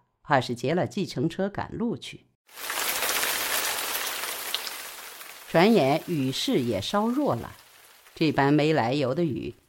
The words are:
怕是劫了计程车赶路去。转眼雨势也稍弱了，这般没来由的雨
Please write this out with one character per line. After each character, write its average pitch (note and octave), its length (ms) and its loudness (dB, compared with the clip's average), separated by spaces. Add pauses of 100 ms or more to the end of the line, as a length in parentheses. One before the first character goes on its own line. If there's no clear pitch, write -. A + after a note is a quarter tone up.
(220)
怕 C#3+ 180 4
是 B2+ 140 -2
劫 C3 220 -2
了 E3 100 2
计 E3 200 -4
程 C3+ 240 -2
车 G3 200 -2
赶 - 260 -8
路 G#3+ 220 -4
去。 - 300 -16 (3250)
转 F#3 220 6
眼 D3+ 360 4
雨 C3+ 240 0
势 A#3+ 280 0
也 A2 220 0
稍 G#3 260 0
弱 B3 280 0
了， - 160 -8 (640)
这 D#3+ 180 2
般 C#3+ 220 4
没 D3+ 200 4
来 B2 200 2
由 C#3 220 0
的 F3 80 0
雨 B2 320 -4 (140)